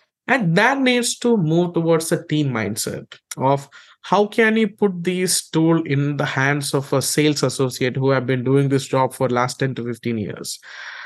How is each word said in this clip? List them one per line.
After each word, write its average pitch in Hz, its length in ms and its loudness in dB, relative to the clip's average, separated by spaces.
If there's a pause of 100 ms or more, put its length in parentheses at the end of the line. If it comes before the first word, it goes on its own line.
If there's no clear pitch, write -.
(280)
And 208 280 2
that 247 240 2
needs 247 400 0
to 240 160 2
move 175 380 2
towards 165 380 2
a 160 160 -2
team 151 220 0
mindset 107 680 -6 (200)
of 139 300 0 (340)
how 202 240 2
can 220 320 2
you 220 100 2
put 196 360 -2
these 180 460 -2
tool 160 340 2
in 143 340 -2
the 147 80 -2
hands 139 480 0
of 139 200 -2
a 135 80 2
sales 151 420 0
associate 127 520 -2
who 135 140 0
have 131 160 0
been 127 180 -2
doing 139 260 2
this 135 180 0
job 131 260 0
for 127 160 -2
last 123 300 0
ten 135 160 -2
to 117 100 -8
fifteen 117 320 -4
years? - 420 -8 (460)